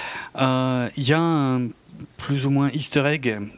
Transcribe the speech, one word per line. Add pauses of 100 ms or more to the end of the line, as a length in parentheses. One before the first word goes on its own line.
(380)
Euh,
il
y
a
un (500)
plus
ou
moins
easter
egg, (180)